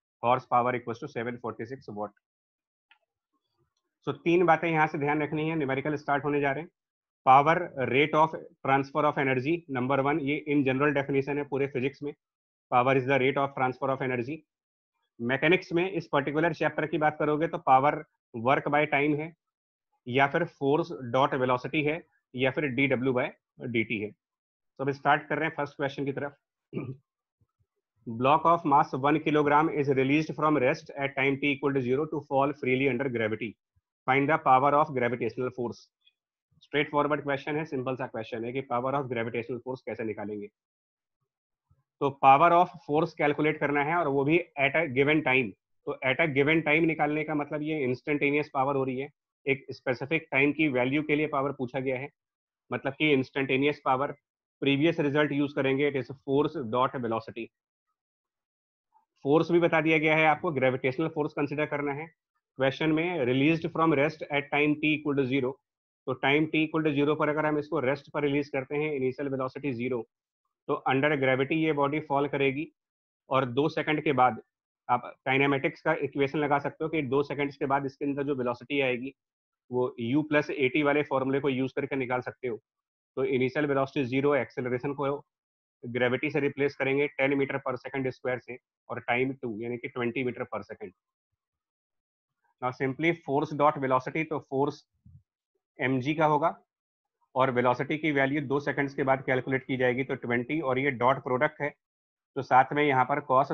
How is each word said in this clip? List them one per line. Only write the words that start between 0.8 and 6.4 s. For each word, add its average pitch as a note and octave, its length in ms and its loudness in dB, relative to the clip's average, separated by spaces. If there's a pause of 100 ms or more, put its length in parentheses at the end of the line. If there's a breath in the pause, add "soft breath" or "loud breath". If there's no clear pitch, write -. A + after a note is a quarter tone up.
to D3+ 80 -12
seven A#2+ 240 -6
forty A2+ 320 -8
six C3 300 -14
watt। G#2 160 -8 (1900)
So C#3+ 80 -4 (100)
तीन F3 220 4
बातें D#3+ 220 4
यहाँ D#3 180 2
से D#3 120 -6
ध्यान D3 240 0
रखनी D#3 260 -4
है, E3 80 -2
numerical C#3 380 -2
start C#3+ 300 -2
होने C#3+ 160 0